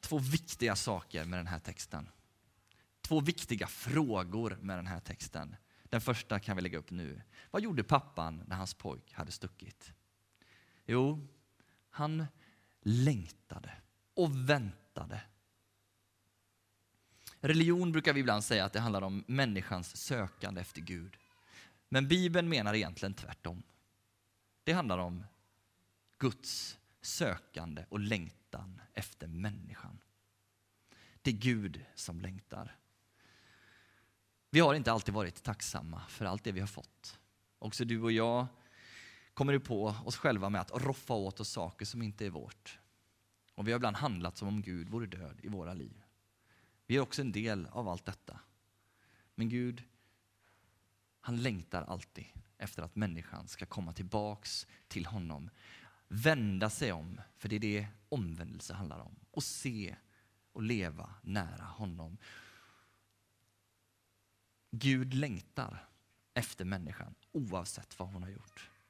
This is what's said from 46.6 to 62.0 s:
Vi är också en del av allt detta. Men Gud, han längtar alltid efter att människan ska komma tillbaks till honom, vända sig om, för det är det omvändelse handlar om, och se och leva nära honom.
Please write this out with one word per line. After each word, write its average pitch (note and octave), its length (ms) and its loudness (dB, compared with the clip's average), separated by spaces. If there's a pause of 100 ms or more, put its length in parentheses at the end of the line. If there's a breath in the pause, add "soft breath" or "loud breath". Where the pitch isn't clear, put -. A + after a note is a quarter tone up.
Vi A#2 100 2
är C#3 40 6
också C#3 220 0
en C3 100 0
del G2+ 400 0
av A#2 160 -2
allt F2 180 -2
detta. - 340 -10 (960 soft breath)
Men A2+ 140 0
Gud, B2 340 -2 (1400 soft breath)
han A#2+ 220 -2
längtar F#2+ 380 -2
alltid - 440 -8 (320)
efter - 260 -8
att E2+ 120 -8
människan F2 520 -4
ska - 180 -10
komma E2+ 280 -6
tillbaks G#2 760 -4 (200 loud breath)
till E2+ 180 -4
honom, E2 440 -6 (600 loud breath)
vända A2 600 4
sig A#2 220 -2
om, E2+ 300 -6 (160)
för - 120 -6
det G#2+ 60 -2
är G#2+ 40 0
det G#2 280 0 (220)
omvändelse E2+ 640 -4
handlar F#2+ 260 -8
om, - 160 -16 (160)
och C3 120 -4
se A2 520 -6 (560 soft breath)
och A2 120 -6
leva F#2 580 -2
nära F#2 420 -4
honom. F2 540 -8 (2500 loud breath)